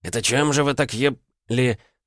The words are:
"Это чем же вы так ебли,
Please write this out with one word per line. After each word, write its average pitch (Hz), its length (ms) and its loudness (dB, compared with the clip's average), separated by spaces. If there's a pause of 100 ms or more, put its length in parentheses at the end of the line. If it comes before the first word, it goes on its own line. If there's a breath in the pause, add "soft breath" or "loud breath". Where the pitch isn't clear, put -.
"Это 107 200 -6
чем 143 300 2
же 143 100 2
вы 139 120 0
так 139 200 -2
ебли, 123 840 -2 (280 soft breath)